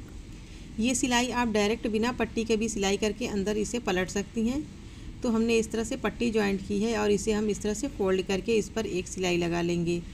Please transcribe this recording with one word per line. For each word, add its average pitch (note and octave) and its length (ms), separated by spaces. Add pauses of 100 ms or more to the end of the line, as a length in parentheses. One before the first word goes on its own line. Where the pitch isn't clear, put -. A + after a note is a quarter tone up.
(800)
ये B3 160
सिलाई B3 360
आप A#3+ 160
डायरेक्ट G#3+ 400
बिना A3 240
पट्टी A3+ 320
के A3+ 140
भी A3+ 120
सिलाई G3 280
करके G#3+ 300
अंदर G#3 300
इसे G#3+ 220
पलट F#3 300
सकती G#3+ 380
हैं। C#4 160 (600)
तो B3 60
हमने A3+ 280
इस A3 140
तरह A3+ 120
से A3 140
पट्टी A#3 340
ज्वाइंट G3 360
की G3+ 120
है A3+ 180
और G#3 140
इसे G#3 200
हम G#3+ 180
इस G3 120
तरह G#3 120
से G#3+ 140
फोल्ड F#3+ 340
करके F#3+ 360
इस G3+ 120
पर A3 160
एक F3+ 220
सिलाई F3+ 300
लगा E3+ 240
लेंगे F3 400 (120)